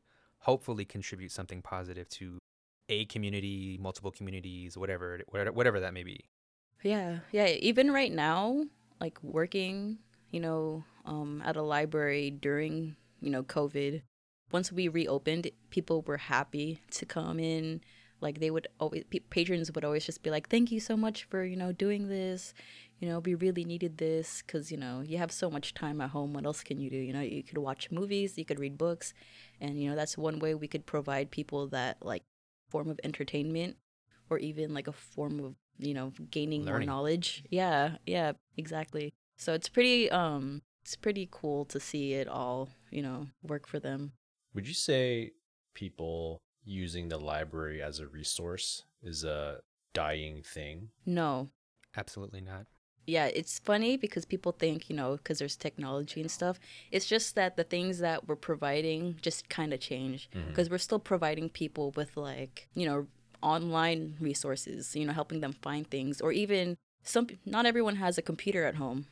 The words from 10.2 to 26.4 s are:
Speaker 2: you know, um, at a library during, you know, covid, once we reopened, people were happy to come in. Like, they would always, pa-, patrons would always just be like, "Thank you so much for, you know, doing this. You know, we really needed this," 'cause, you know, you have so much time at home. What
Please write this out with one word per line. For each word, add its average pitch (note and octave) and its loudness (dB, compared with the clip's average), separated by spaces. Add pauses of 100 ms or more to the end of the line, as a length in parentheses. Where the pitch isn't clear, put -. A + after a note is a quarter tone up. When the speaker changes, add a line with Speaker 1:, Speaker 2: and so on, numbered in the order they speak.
Speaker 2:
you E3+ -2
know, D#3+ 0 (220)
um, D3+ -4
at D#3 0
a D#3 0
library D3 2
during, D#3 0 (260)
you - 0
know, C3 2
covid, C#3+ 0 (500)
once F3+ 2
we F3+ 2
reopened, D#3+ 2 (200)
people E3 2
were D3 -2
happy D3 0 (100)
to - -4
come E3 -2
in. D#3+ 0 (380)
Like, D3+ -2
they D#3+ 2
would D#3+ -2 (120)
always, D#3 0
pa-, - 0 (100)
patrons E3+ 2
would D3 -2
always D3+ 2
just - -6
be D#3+ 0
like, D#3 0
"Thank A#3 6
you A3+ 0
so A3 0
much A3 0
for, F#3+ 0
you F#3 -2
know, F3+ 0
doing G3+ 2
this. F#3 -2 (460)
You F3 -2
know, E3+ 0
we F3 2
really F3 2
needed E3+ -2
this," D#3+ 0
'cause, D#3 -6
you D3+ -4
know, B2+ -4
you D#3 -4
have E3+ 0
so - 0
much D3 -4
time D3+ -4
at C3+ -2
home. D3 -2
What C#3+ -4